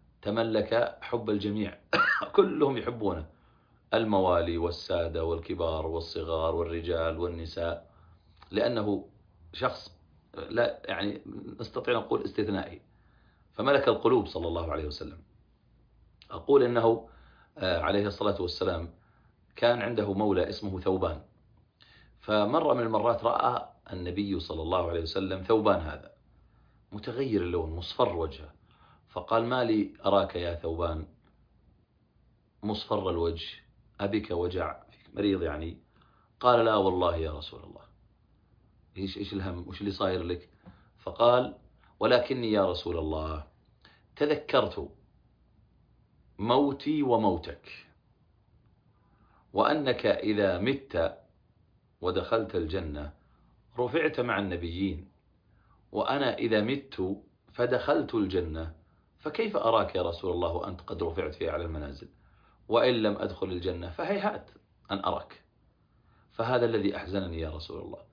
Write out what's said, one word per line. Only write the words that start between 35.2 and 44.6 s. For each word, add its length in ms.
يعني؟" 360
قال: 240
"لا 120
والله 400
يا 160
رسول 300
الله." 200
"إيش، 220
إيش 140
الهم؟ 360
وش 120
اللي 100
صاير 320
لك؟" 260
فقال: 560
"ولكني 520
يا 180
رسول 280
الله 480
تذكرت 720